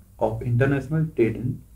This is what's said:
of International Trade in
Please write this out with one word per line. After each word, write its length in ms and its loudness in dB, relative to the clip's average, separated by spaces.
of 240 -2
International 680 0
Trade 260 2
in 220 -6